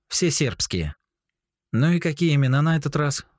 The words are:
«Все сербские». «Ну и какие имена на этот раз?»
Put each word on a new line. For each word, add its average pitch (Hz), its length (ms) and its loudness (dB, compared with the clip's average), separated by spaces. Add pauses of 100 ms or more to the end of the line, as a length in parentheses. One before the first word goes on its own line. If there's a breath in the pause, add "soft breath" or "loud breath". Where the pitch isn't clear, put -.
«Все - 240 0
сербские». 92 640 -2 (760)
«Ну 143 200 2
и 175 80 2
какие 165 360 0
имена 139 260 2
на 160 160 2
этот 147 180 -4
раз?» 147 300 -2 (140)